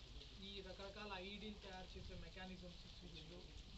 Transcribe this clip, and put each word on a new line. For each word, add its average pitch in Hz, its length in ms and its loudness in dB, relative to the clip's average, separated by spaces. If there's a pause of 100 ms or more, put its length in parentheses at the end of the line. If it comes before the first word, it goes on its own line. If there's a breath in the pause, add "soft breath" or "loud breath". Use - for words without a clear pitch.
(440)
ఈ 196 160 2
రకరకాల 196 540 2
ఐఈడీలు 202 400 2
తయారు 185 440 0
చేసే 185 160 2
మెకానిజమ్స్, 180 840 0
స్విచ్లు, 170 440 -2 (360)